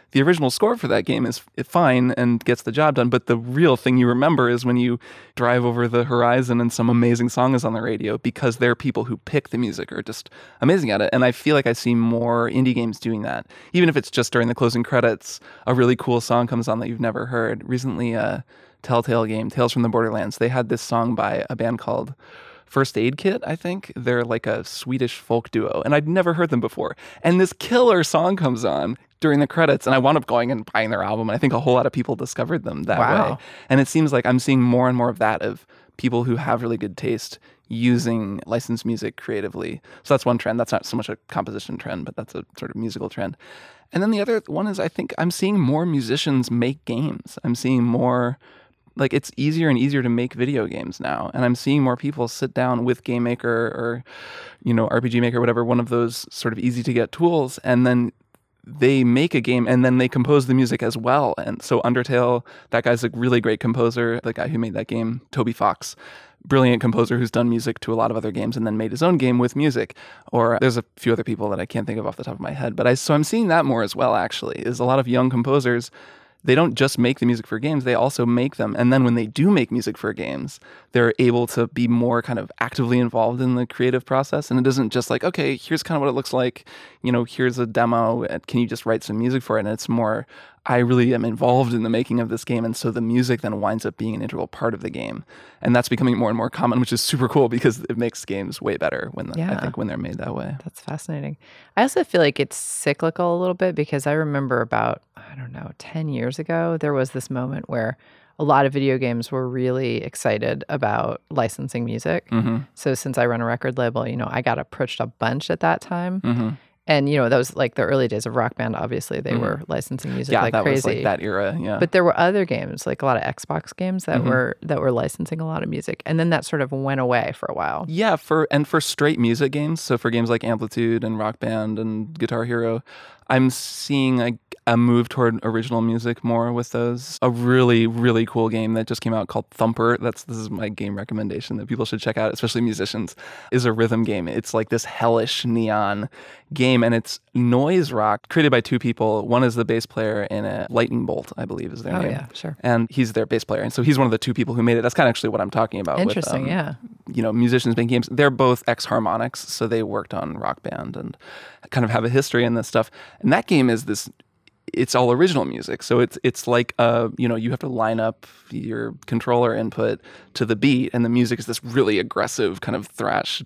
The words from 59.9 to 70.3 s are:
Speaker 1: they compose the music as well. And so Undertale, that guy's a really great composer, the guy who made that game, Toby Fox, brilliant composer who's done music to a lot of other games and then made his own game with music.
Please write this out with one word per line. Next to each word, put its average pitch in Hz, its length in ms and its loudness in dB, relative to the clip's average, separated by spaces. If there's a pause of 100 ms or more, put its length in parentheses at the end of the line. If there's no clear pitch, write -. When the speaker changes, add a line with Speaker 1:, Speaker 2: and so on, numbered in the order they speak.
Speaker 1:
they 127 120 4
compose 131 380 4
the 131 60 4
music 127 300 2
as 117 140 -2
well. 120 400 2
And - 240 -8
so - 200 2
Undertale, 123 640 2 (260)
that 117 120 2
guy's 120 200 2
a 117 80 0
really 120 280 2
great 107 200 0
composer, 117 640 0
the 113 100 -4
guy - 140 -4
who 156 100 -4
made 113 160 -2
that 107 140 -4
game, 113 340 -4 (100)
Toby 117 220 0
Fox, - 420 -2 (480)
brilliant 127 380 4
composer 117 360 2
who's 120 140 0
done 120 180 2
music 117 320 -2
to 113 120 -4
a - 20 0
lot 113 160 0
of 113 60 -2
other 110 140 -4
games 117 260 -4
and 113 80 -4
then 107 120 -2
made 110 140 -2
his 139 120 -2
own 175 140 4
game 127 200 2
with 123 180 2
music. 139 400 0 (380)